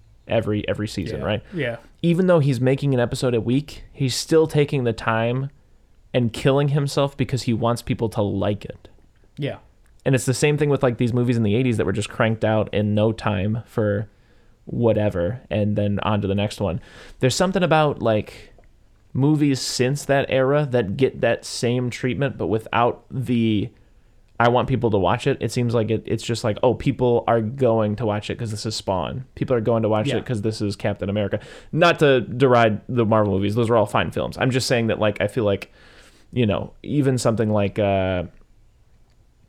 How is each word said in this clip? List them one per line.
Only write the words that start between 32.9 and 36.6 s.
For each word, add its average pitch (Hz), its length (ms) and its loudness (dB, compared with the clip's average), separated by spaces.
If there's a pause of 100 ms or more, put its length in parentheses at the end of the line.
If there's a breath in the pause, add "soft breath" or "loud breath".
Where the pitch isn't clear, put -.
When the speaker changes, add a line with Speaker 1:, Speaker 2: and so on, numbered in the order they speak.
Speaker 1:
Marvel 107 300 2
movies. 101 200 0
Those 117 140 0
are 117 80 4
all 107 100 4
fine 98 260 0
films. - 260 -4
I'm 131 120 2
just 123 160 0
saying 117 200 0
that, 107 120 0
like, 107 220 0
I 98 60 0
feel 110 180 -2
like, 101 260 -2 (640 soft breath)
you 123 140 0
know, 95 260 -2 (100)